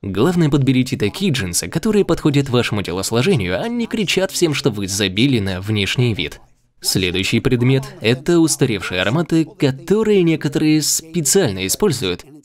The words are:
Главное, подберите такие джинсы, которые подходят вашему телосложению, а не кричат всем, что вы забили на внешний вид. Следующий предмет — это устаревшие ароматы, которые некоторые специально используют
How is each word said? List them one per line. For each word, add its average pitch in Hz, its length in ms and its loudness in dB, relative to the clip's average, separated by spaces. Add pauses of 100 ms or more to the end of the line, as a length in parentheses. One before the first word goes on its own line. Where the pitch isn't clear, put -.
Главное, 147 480 2
подберите 127 480 2
такие 151 340 -2
джинсы, 90 360 -4
которые 202 360 0
подходят 143 460 0
вашему 113 320 0
телосложению, 101 800 0
а 214 60 -4
не 240 180 -4
кричат 190 460 -2
всем, 160 220 0
что 135 180 0
вы 101 160 -6
забили 104 520 2
на 95 220 -4
внешний 107 540 0
вид. 78 260 -6 (400)
Следующий 92 580 0
предмет — 127 440 2 (180)
это 135 380 2
устаревшие 110 640 0
ароматы, 160 440 0
которые 190 800 0
некоторые 156 580 2
специально 151 840 -2
используют 107 580 -2 (180)